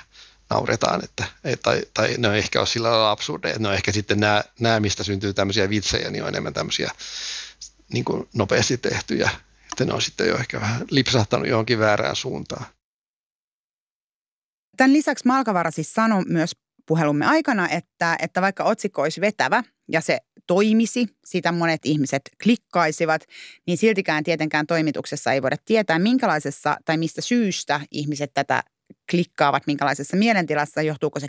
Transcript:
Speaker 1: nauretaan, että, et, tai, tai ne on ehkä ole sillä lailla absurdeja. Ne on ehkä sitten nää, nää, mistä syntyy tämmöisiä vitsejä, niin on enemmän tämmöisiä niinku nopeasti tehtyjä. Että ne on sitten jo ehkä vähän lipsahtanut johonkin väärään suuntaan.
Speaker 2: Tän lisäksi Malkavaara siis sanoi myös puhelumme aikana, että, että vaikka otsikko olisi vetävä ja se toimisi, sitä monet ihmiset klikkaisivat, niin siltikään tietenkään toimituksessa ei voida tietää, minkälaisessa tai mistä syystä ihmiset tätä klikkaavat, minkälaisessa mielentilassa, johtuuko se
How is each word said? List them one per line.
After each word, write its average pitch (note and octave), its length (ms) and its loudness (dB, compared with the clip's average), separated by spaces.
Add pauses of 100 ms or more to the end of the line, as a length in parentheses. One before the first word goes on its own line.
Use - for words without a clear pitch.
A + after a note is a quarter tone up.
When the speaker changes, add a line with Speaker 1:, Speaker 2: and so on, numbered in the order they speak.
(500)
Speaker 1:
nauretaan, - 540 0
että, - 200 -8 (200)
et, - 180 -4
tai, - 200 2 (120)
tai A2+ 240 0
ne A#2 100 2
on G#2 80 2
ehkä G2+ 220 0
ole G#2+ 80 2
sillä A2+ 240 0
lailla A2 200 2
absurdeja. E2+ 480 -4
Ne G#2+ 100 -2
on G2 60 0
ehkä F#2+ 180 -2
sitten G#2 280 0
nää, G#2 240 2 (160)
nää, A2+ 200 2
mistä G#2 240 -2
syntyy G2 300 -2
tämmöisiä G2 360 0
vitsejä, G2+ 400 -2
niin G2+ 120 -6
on F#2+ 60 -4
enemmän G2 260 -4
tämmöisiä - 360 -4 (1000)
niinku - 420 -4
nopeasti A2+ 440 0
tehtyjä. - 520 -2 (420)
Että - 120 -2
ne G#2+ 80 -2
on A2 100 -2
sitten - 260 -2
jo F2 100 0
ehkä A#2+ 220 -6
vähän A2+ 300 -4
lipsahtanut B2+ 580 2
johonkin A2+ 300 0
väärään G#2+ 380 2
suuntaan. - 500 -8 (2000)
Speaker 2:
Tän C4 160 6
lisäksi D4 340 2
Malkavaara A3+ 440 2
siis - 240 -6
sanoi A3 340 2
myös E3 280 0 (300)
puhelumme D3 400 2
aikana, C4+ 420 2
että, E3+ 540 -2
että F3+ 200 -2
vaikka F#3+ 220 -2
otsikko F#3+ 380 0
olisi D#3+ 180 -2
vetävä G3 420 2 (260)
ja D#3+ 120 2
se D3 180 0 (280)
toimisi, A3 600 2 (180)
sitä E3+ 280 -2
monet E3 320 0
ihmiset C#3 380 0 (200)
klikkaisivat, D#3+ 800 2 (440)
niin E3+ 120 0
siltikään F#3 460 2
tietenkään D#3 420 0
toimituksessa D3+ 640 -2
ei C3+ 100 0
voida C3 220 0
tietää, G#3 340 2
minkälaisessa E3+ 840 0
tai D#3+ 120 0
mistä E3 240 -4
syystä F#3+ 600 0 (100)
ihmiset C#3+ 440 -6
tätä C3 280 0 (480)
klikkaavat, D3+ 560 0
minkälaisessa C#3+ 500 -2
mielentilassa, E3 640 0
johtuuko D3+ 380 -2
se C#3 80 -8